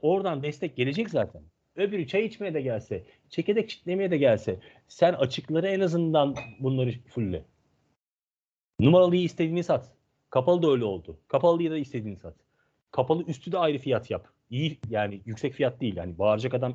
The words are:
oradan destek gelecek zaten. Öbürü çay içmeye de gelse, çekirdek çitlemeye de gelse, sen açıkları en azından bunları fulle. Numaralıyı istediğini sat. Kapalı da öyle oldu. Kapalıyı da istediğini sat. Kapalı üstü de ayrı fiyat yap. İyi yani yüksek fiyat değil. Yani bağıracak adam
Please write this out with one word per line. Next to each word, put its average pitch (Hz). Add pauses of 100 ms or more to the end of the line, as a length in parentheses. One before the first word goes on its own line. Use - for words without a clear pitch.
oradan 170
destek 147
gelecek 151
zaten. 107 (340)
Öbürü 196
çay 190
içmeye 202
de 151
gelse, 113 (240)
çekirdek 208
çitlemeye 185
de 165
gelse, 110 (280)
sen 175
açıkları 156
en 190
azından 160 (260)
bunları 131 (180)
fulle. 92 (1400)
Numaralıyı 175
istediğini 170
sat. 139 (380)
Kapalı 170
da 160
öyle 127
oldu. 92 (120)
Kapalıyı 170
da 160
istediğini 110
sat. 87 (560)
Kapalı 160
üstü 170
de 185
ayrı 156
fiyat 131
yap. 92 (220)
İyi 147 (120)
yani 104
yüksek 117
fiyat 127
değil. 110
Yani 87
bağıracak 107
adam 123